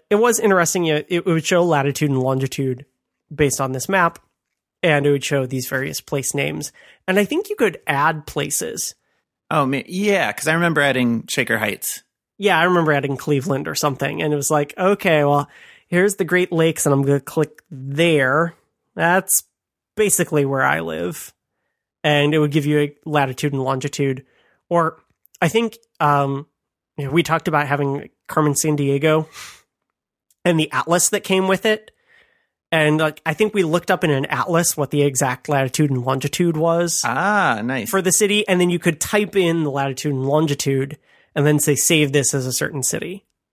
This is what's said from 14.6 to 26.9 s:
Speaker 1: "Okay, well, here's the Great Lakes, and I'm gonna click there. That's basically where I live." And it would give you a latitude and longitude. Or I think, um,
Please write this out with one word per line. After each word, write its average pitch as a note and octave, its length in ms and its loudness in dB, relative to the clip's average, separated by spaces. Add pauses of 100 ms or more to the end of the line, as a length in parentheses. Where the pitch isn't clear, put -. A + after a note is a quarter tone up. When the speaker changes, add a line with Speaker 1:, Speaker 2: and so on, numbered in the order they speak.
Speaker 1:
"Okay, F#3 460 2
well, C#3+ 260 2 (380)
here's G3 300 2
the F#3+ 80 -2
Great F3+ 260 0
Lakes, D#3+ 340 0
and C#3+ 80 2
I'm C#3 100 2
gonna C#3 180 2
click - 500 -4
there. D3 840 0 (400)
That's F3+ 480 0 (500)
basically E3+ 500 0
where C3+ 200 0
I C#3+ 160 2
live." E3 520 -8 (720)
And D3 300 2
it D#3 60 4
would D3+ 100 2
give C#3+ 160 0
you D3 140 2
a D3 160 -4 (100)
latitude C#3+ 460 -2
and C3+ 100 -2
longitude. C3+ 640 -4 (420)
Or E3 320 0 (400)
I F3+ 60 2
think, A3+ 320 0 (220)
um, C#3+ 480 0 (480)